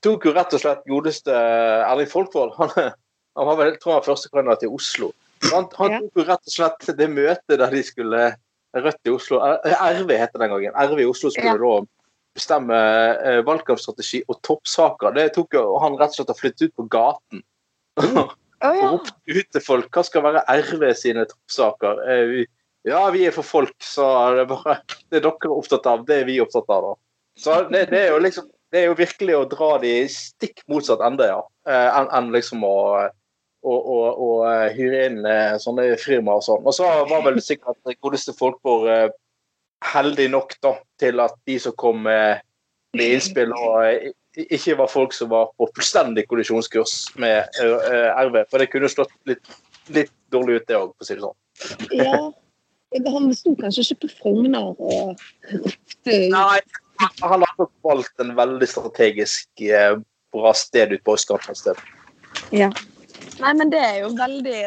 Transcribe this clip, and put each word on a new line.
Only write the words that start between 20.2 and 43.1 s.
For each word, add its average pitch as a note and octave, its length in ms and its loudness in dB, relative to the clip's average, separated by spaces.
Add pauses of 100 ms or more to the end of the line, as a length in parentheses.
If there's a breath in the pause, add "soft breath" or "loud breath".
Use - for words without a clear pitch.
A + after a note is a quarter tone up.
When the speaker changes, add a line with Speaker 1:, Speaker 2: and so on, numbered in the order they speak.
Speaker 1:
være D3+ 220 2
R C#3+ 180 2 (120)
V C#3+ 180 2
sine A2+ 320 -2
toppsaker? G#2 760 -2
Eh, B2 260 0
vi, B2 200 -2 (380)
ja, D#3 260 0
vi F3+ 160 2
er D#3 100 2
for D#3 80 -6
folk, C#3 340 0
så - 280 -2 (240)
det B2+ 100 4
er B2+ 80 0
bare, C3 300 -2 (240)
det D#3+ 180 -2
dere D#3 160 2
er D#3+ 160 -4
opptatt D3 340 -2
av, A#2+ 200 0
det D3 100 2
er C3+ 80 0
vi B2+ 160 0
opptatt A2 300 -2
av F#2+ 120 0
da. G2 120 -6 (440)
Så D#3+ 280 0
det, F#3 220 0
det F3+ 120 2
er F#3+ 80 2
jo D3+ 100 4
liksom, F3+ 300 -2 (180)
det F3 140 0
er F3 80 4
jo E3+ 80 0
virkelig E3+ 400 0
å C3+ 100 2
dra D3+ 300 0
de B2 160 0 (140)
stikk - 580 -12
motsatt C#3+ 400 -2
ende, B2 240 2
ja. F#2+ 140 -2 (180)
Eh, B2+ 300 2
enn, C3+ 180 2
enn B2 240 -2
liksom A#2 320 -2
å, G2 80 2 (920)
å, C3 80 -2
å, B2 260 0 (160)
å, A#2+ 160 -2 (120)
eh, A2+ 300 2
hyre C3 320 0
inn, A#2 180 -2
eh, G#2+ 360 2
sånne B2 360 0
firmaer A#2 460 0
og - 20 -2
sånn. A2 220 0
Og C#3 100 0
så F3+ 140 0 (160)
var D3+ 180 0
vel C3+ 160 0
sikkert B2 400 -6
at - 220 -12
godeste C3+ 340 -6
Folkvord, B2+ 540 0
eh, A2+ 240 2 (720)
heldig C#3 480 0
nok C3+ 280 -2
da, C3+ 160 0 (200)
til B2 260 0
at A#2+ 220 0
de C3 160 -6
som A#2+ 180 -8
kom A2+ 260 0
med, G#2+ 400 2 (520)
med A#2+ 200 0